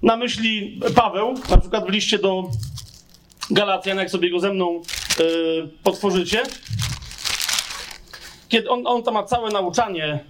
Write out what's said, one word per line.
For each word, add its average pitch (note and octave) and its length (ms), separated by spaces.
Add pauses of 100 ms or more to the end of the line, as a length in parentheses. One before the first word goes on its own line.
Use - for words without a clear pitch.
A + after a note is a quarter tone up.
na A3+ 160
myśli A3 640 (160)
Paweł, A3 380 (160)
na F3+ 80
przykład - 280
w F#3 40
liście G3+ 300
do F#3 240 (1080)
Galacjan, F#3+ 460
jak F#3 120
sobie F3+ 220
go F3 80
ze G3 140
mną, F3 280 (380)
yy, E3 500 (140)
otworzycie. F#3 600 (2000)
Kiedy A3+ 200
on, B3 180
on A#3+ 160
tam A3+ 100
ma G#3+ 100
całe A3+ 280
nauczanie F3+ 680 (100)